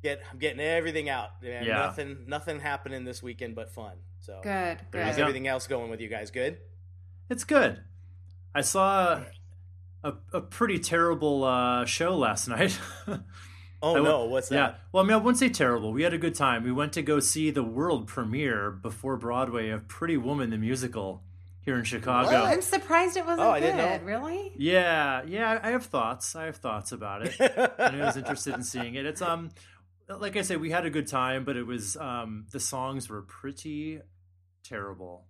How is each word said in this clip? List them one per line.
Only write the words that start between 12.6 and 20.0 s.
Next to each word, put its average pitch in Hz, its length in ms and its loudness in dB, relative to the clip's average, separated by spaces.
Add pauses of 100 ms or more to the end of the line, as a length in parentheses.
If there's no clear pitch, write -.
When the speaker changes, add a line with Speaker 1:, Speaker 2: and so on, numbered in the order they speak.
Speaker 1:
Oh, 160 120 4
Speaker 2:
I 139 40 8
Speaker 1:
no. 151 200 6
Speaker 2:
went, 117 100 0
Speaker 1:
What's 131 200 0
that? 135 40 2
Speaker 2:
yeah. 135 200 4 (180)
Well, 190 100 6
I 190 40 6
mean, 220 80 6
I - 20 8
wouldn't 247 220 4
say 262 100 6
terrible. 120 440 4
We 139 100 2
had 170 100 4
a 165 60 0
good 165 160 0
time. 123 300 4
We 127 80 0
went 147 220 0
to 165 80 0
go 147 180 4
see 156 300 2
the 139 140 0
world 120 420 0
premiere 113 640 0
before 113 460 -6
Broadway 117 540 -2
of 107 180 -6
Pretty 165 300 -2